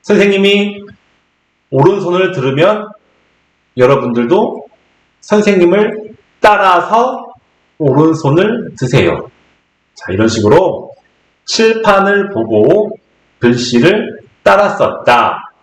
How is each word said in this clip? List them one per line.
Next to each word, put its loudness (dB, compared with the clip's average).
선생님이 0
오른손을 0
들으면 -2
여러분들도 0
선생님을 0
따라서 2
오른손을 0
드세요. -2
자, -12
이런 0
식으로 0
칠판을 0
보고 0
글씨를 0
따라 2
썼다. -2